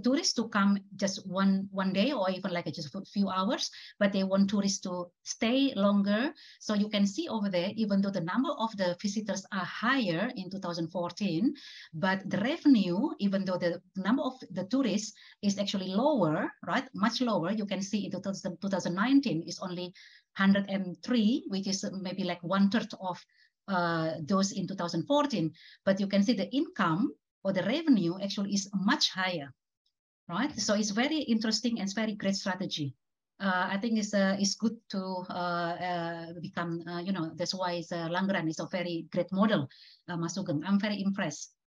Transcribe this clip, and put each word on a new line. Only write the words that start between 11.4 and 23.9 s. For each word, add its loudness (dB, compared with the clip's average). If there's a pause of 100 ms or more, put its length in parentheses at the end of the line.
but 0
the -2
revenue, 4 (100)
even 2
though 0
the 0 (160)
number 2
of -4 (160)
the -4
tourists 0 (300)
is 0
actually -2
lower, 2 (160)
right, -2
much 0
lower, 2
you -2
can -2
see -2
in -6
two -6
thousand, -6
two -4
thousand -2
nineteen 4
is -10
only -8 (440)
hundred 6
and -4
three, 2
which -4
is -4
maybe -6
like -4
one 4
third 2 (140)
of, -4 (480)
uh, 0 (100)